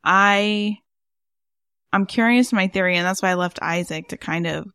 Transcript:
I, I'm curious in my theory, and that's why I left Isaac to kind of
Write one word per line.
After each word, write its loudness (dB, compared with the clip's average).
I, 2
I'm 2
curious 2
in 0
my 2
theory, 0
and 0
that's -2
why 2
I 2
left -4
Isaac -6
to -10
kind -6
of -6